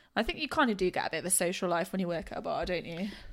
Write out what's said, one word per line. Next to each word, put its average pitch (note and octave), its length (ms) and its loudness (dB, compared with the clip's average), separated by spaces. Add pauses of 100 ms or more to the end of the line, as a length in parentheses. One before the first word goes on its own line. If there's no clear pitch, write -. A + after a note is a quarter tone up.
(160)
I G#3 80 2
think - 160 -4
you D4+ 80 -2
kind C4+ 240 6
of G3 60 0
do F#3 120 2
get - 180 0
a - 20 -4
bit D#3+ 100 -2
of - 60 -4
a F3+ 60 -2
social F3+ 360 2
life E3+ 240 0
when F#3+ 80 -2
you F#3 80 0
work E3+ 240 -4
at - 60 -6
a - 40 -4
bar, D#3 240 -2
don't E3+ 200 -2
you? E3+ 240 -4 (240)